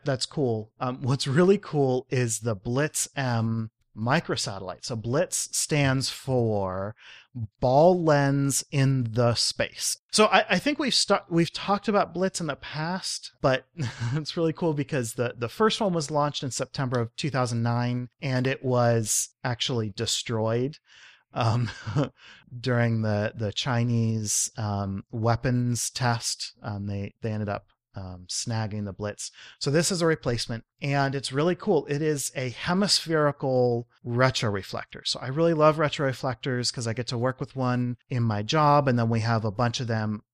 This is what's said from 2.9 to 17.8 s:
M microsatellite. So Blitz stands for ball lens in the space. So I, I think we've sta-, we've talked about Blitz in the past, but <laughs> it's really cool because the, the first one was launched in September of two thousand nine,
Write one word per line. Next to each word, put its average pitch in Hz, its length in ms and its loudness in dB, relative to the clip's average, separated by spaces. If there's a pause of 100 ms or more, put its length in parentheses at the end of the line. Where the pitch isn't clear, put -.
M 113 560 -2 (240)
microsatellite. 107 880 -4
So 123 120 -6
Blitz 120 560 -2
stands 135 560 0
for 104 840 -2 (680)
ball 160 420 6
lens 139 680 4
in 135 420 2
the 120 220 4
space. - 640 -2 (120)
So 214 160 4
I, 196 240 6
I 185 80 4
think 285 200 0
we've 277 160 0
sta-, - 340 2
we've 165 240 2
talked - 360 -2
about 202 260 0
Blitz 185 260 -2
in 170 60 -6
the 139 100 -4
past, - 840 -6
but 131 300 2
<laughs> - 60 -20 (380)
it's 151 220 -4
really 165 160 2
cool 160 220 0
because 135 400 -4
the, 123 220 -2
the 120 120 -4
first 220 320 2
one 202 120 2
was 160 180 -2
launched 147 320 0
in 135 80 -4
September 127 500 -2
of 117 160 -4
two 113 140 -4
thousand 117 320 0
nine, 120 460 -2 (140)